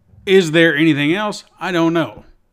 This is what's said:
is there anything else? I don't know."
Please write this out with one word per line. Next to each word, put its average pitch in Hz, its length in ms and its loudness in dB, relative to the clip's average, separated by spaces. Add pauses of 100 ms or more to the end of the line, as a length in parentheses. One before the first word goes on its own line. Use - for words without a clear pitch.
(240)
is 185 280 2
there 165 240 2
anything 147 380 0
else? 208 280 -6 (160)
I 185 140 -8
don't 165 200 0
know." 117 320 -6 (280)